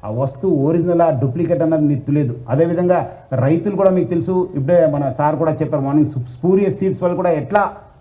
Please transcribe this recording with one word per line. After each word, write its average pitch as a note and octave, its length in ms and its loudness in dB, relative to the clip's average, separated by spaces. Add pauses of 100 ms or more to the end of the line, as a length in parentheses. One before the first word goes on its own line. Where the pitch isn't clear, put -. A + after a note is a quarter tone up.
ఆ G#2 60 -8
వస్తువు C3+ 560 -2
ఒరిజినల్ E3+ 340 2
ఆ E3 100 4
డూప్లికేట్ D#3+ 520 0
అన్నది D#3+ 220 2
మీకు C#3+ 220 0
తెలియదు. C#3 300 0 (120)
అదేవిధంగా E3+ 640 0 (220)
రైతులు D#3+ 440 0
కూడా F#3+ 140 4
మీకు F3+ 180 0
తెలుసు, F3+ 480 -2
ఇప్పుడే D#3+ 300 4
మన C#3+ 320 0
సార్ D3+ 180 0
కూడా D#3+ 160 0
చెప్పారు D3 320 -2
మార్నింగ్, C#3+ 240 2
స్పూరియస్ F#3+ 680 0
సీడ్స్ F#3+ 240 -2
వల్ల F3 140 0
కూడా F3+ 140 0
ఎట్లా F3+ 420 0 (280)